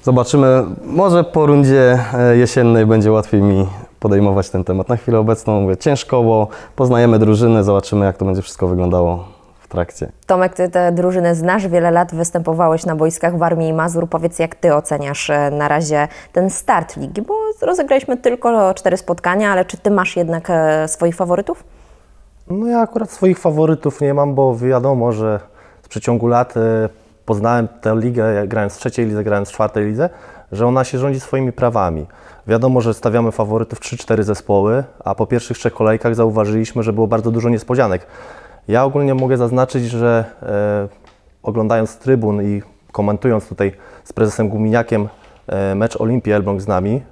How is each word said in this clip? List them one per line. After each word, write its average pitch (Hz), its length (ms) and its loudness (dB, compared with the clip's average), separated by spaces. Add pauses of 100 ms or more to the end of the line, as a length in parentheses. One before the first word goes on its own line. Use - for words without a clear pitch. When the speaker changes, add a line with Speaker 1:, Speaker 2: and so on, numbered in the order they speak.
Speaker 1:
Zobaczymy, 131 600 4 (220)
może 175 400 2
po 160 220 0
rundzie, 135 520 6 (160)
e, 123 220 4
jesiennej 117 500 4
będzie 110 260 4
łatwiej 107 300 2
mi 98 240 4 (340)
podejmować 101 500 2
ten 92 140 -4
temat. 95 240 -4
Na 123 80 0
chwilę 113 220 0
obecną 110 420 0
mówię 95 160 0
ciężko, 131 460 0
bo 110 260 2 (280)
poznajemy 120 420 4
drużyny, 107 460 4
zobaczymy, 101 420 0
jak 92 100 -2
to - 80 -4
będzie 95 180 -2
wszystko - 260 -4
wyglądało 87 560 0 (360)
w - 80 -20
trakcie. - 440 -8 (140)
Speaker 2:
Tomek, 185 280 0
ty 180 140 -2
tę 175 240 0
drużynę 175 420 0
znasz, 185 340 -2
wiele 170 220 2
lat 170 240 0
występowałeś 165 720 -2
na 160 100 -4
boiskach 165 420 -2
w 160 40 0
Armii 165 300 0
Mazur. 170 360 -2
Powiedz, 170 300 -4
jak 160 160 -4
ty 165 200 2
oceniasz, 143 560 -4
e, 147 200 0
na 147 180 -2
razie 151 400 0 (240)
ten 185 180 0
start - 460 -2
ligi, 151 260 -8
bo 403 120 -6 (280)
rozegraliśmy 277 540 0
tylko 233 580 0
cztery 190 220 -2
spotkania, 190 560 -2
ale 185 120 0
czy 185 120 -10
ty - 140 -2
masz 196 260 0
jednak, 165 340 -4
e, 156 380 2
swoich 170 280 -2
faworytów? 185 480 -4 (840)
Speaker 3:
No 208 160 -4
ja 240 140 0
akurat 226 300 -4
swoich 185 280 2
faworytów 156 600 0
nie 143 140 0
mam, 143 200 0
bo 131 220 2
wiadomo, 123 560 0
że 107 280 -2 (420)
w - 60 -20
przeciągu 117 380 -2
lat, 120 300 0
e, 117 40 -2 (680)
poznałem 113 420 0 (120)
tę 110 160 0
ligę, 120 280 -2 (220)
grając 101 280 -4
w - 40 -20
trzeciej 117 280 -4
lidze, 104 180 -4
grając 101 240 -2
w - 40 -18
czwartej 107 340 -2
lidze, 123 240 -2 (420)
że 107 140 0
ona 127 180 2
się 127 140 -6
rządzi 135 220 -2
swoimi 131 320 -4
prawami. 92 540 -2 (420)
Wiadomo, 123 320 2
że 110 140 -2
stawiamy 117 380 0
faworytów 110 480 -4
trzy, - 160 -10
cztery 110 280 -2
zespoły, 104 600 0 (200)
a 98 100 -4
po 107 120 -2
pierwszych 120 320 -4
trzech - 160 -4
kolejkach 113 400 0
zauważyliśmy, 110 680 0
że 107 100 -2
było 110 140 0
bardzo 110 240 -2
dużo 117 180 -2
niespodzianek. 117 580 0 (640)
Ja 120 160 2
ogólnie 139 300 0
mogę 131 220 0
zaznaczyć, 123 480 0
że, 117 400 0 (180)
e, 104 460 -2 (540)
oglądając 110 560 -2
trybun 107 440 0
i 101 200 -2 (300)
komentując 104 560 -2
tutaj 98 240 -2 (320)
z - 80 -20
prezesem 110 360 0
Guminiakiem, 110 600 -2 (380)
e, 98 280 -4
mecz 107 260 -2
Olimpii 113 320 0
Elbląg 101 280 -2
z 101 80 -10
nami 104 440 -2